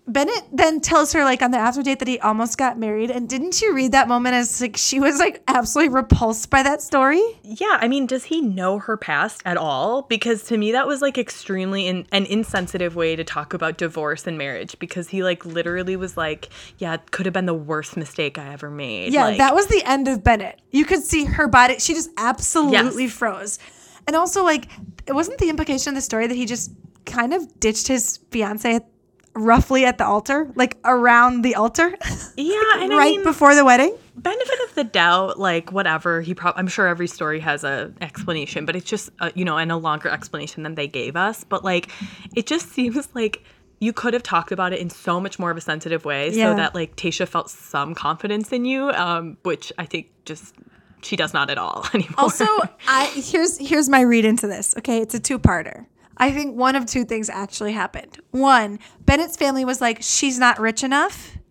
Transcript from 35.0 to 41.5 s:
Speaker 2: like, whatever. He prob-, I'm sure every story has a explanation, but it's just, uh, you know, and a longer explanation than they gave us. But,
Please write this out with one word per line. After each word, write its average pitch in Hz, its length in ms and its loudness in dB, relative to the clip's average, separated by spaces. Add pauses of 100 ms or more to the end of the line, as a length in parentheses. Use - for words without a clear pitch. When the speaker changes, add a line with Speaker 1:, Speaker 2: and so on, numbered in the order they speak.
Speaker 2:
like, 175 340 0
whatever. 170 480 0
He 165 140 -6
prob-, 175 220 -2
I'm 185 100 -2
sure 185 220 0
every 175 180 -2
story 156 340 -4
has 147 240 -4
a 139 360 -6
explanation, 156 640 -6
but 165 100 -4
it's 180 120 -8
just, - 220 -6 (100)
uh, 165 140 -4
you 180 100 -2
know, 165 120 -2
and 160 140 -2
a 165 60 0
longer 160 320 -4
explanation 147 560 -8
than 156 100 -8
they 147 140 -6
gave 127 280 -6
us. 202 280 -4
But, 185 200 -6